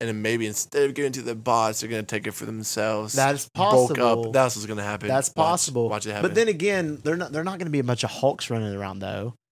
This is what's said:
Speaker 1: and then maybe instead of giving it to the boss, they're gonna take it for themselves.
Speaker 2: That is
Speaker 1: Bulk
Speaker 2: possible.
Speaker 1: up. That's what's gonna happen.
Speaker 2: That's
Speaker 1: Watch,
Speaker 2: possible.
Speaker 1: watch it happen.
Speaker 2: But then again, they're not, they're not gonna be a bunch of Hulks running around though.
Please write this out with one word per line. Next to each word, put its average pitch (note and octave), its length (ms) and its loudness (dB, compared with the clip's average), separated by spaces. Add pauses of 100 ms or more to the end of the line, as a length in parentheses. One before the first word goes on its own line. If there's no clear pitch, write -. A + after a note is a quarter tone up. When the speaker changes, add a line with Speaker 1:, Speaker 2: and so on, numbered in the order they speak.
Speaker 1:
and A#2 80 -2
then G#2+ 120 -4
maybe A2+ 260 0
instead G#2+ 360 -2
of C#3 120 2
giving C#3 180 -2
it - 20 -10
to C3 80 -8
the A#2 140 -4
boss, A2+ 440 2
they're A2 80 -6
gonna A2+ 140 -2
take G2+ 240 -4
it G#2 60 -4
for - 120 -12
themselves. A2 720 -2
Speaker 2:
That C3+ 220 4
is - 180 -8
Speaker 1:
Bulk D#3+ 400 6
Speaker 2:
possible. A#2 320 4
Speaker 1:
up. A2 80 -4
That's B2+ 220 4
what's G#2+ 100 -8
gonna G#2 160 -4
happen. G#2 260 -4
Speaker 2:
That's C3+ 200 2
Speaker 1:
Watch, - 60 -10 (120)
Speaker 2:
possible. C3+ 420 0
Speaker 1:
watch G#2+ 180 -2
it G#2+ 40 -4
happen. G#2 180 0
Speaker 2:
But E3+ 60 -4
then A3+ 140 4
again, F3 540 -2
they're D#3 140 0
not, F3 160 -6
they're D#3 120 -4
not F#3+ 140 -6
gonna E3+ 120 -6
be D3 80 0
a C3+ 60 0
bunch B2 200 0
of A2+ 60 -4
Hulks - 400 -2
running A2 240 -2
around G2 240 -6
though. G2+ 340 -6 (200)